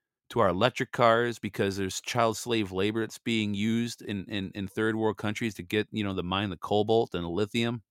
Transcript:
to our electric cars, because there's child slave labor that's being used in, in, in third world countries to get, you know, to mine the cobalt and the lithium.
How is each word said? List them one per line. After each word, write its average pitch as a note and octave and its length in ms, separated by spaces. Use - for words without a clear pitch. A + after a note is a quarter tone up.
to A#2 120
our G2 80
electric A#2 420
cars, A#2 480
because G2 360
there's F#2+ 260
child A2+ 360
slave A2 340
labor G#2 300
that's A2 160
being G#2+ 380
used A2+ 480
in, G2+ 220
in, G2 280
in G2 140
third A2 280
world A2 220
countries G#2+ 380
to F2+ 80
get, G#2+ 280
you A2 120
know, G2 120
to F2+ 60
mine F#2+ 300
the F2+ 60
cobalt G#2 580
and F2 80
the E2+ 60
lithium. A#2 600